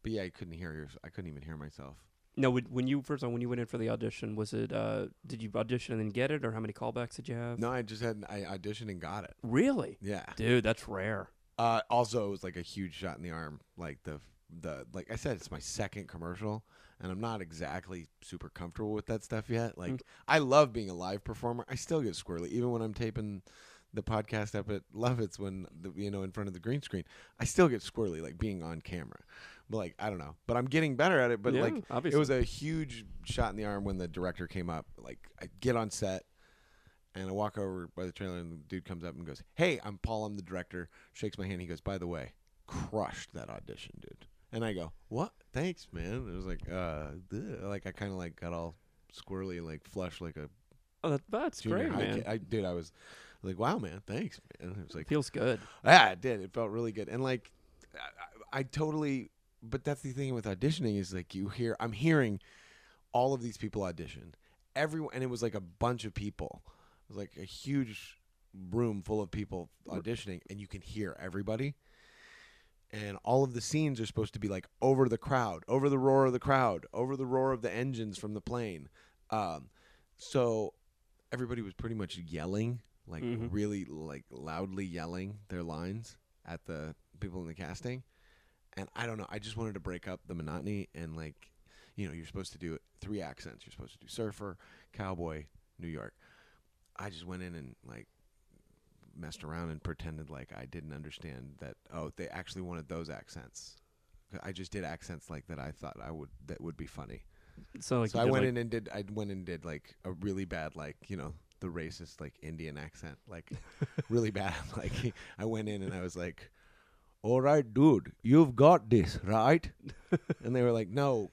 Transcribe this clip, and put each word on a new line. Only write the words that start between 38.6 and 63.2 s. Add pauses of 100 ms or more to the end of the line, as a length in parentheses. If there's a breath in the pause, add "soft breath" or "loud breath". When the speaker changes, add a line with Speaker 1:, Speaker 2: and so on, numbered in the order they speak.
Speaker 1:
comes
up
and
goes, (120)
"Hey,
I'm
Paul.
I'm
the
director." (240 soft breath)
Shakes
my
hand.
He
goes,
"By
the
way, (340)
crushed
that
audition,
dude." (240)
And
I
go, (160)
"What? (200)
Thanks,
man."
It
was
like,
uh, (180)
duh.
Like,
I
kinda,
like,
got
all (360)
squirrely
and,
like,
flushed
like
a (560)
Speaker 2:
Oh,
that,
that's
Speaker 1:
junior
Speaker 2:
great,
Speaker 1:
high
Speaker 2:
man.
Speaker 1:
kid.
I,
dude,
I
was (500 loud breath)
like,
"Wow,
man,
thanks, (200)
man." (100)
It
was
like,
Speaker 2:
Feels
good. (240 loud breath)
Speaker 1:
yeah,
it
did.
It
felt
really
good.
And,
like, (440)
I,
I,
I
totally, (300)
but
that's
the
thing
with
auditioning
is,
like,
you
hear,
I'm
hearing (720 soft breath)
all